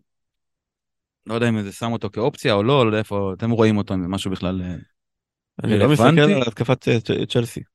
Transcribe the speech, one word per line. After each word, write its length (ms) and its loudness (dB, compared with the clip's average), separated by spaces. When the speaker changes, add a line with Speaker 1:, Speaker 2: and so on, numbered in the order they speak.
Speaker 1:
לא 80 -8
יודע 140 0
אם 140 -2
זה 100 -10
שם 200 -6
אותו 180 -6
כאופציה 440 -2
או 80 2
לא, 220 4
לא 40 4
יודע 100 0
איפה, 380 -4
אתם 140 -4
רואים 260 4
אותו, 180 -4
אם 80 -2
זה 60 -6
משהו 220 -6
בכלל, 320 -4
אה, 120 -8
Speaker 2:
אני 140 0
לא 60 4
Speaker 1:
רלוונטי? 360 4
Speaker 2:
מסתכל 120 4
על 100 0
התקפת 380 -2
צ-, 80 -4
צ-, 440 -2
צ'לסי. 280 -4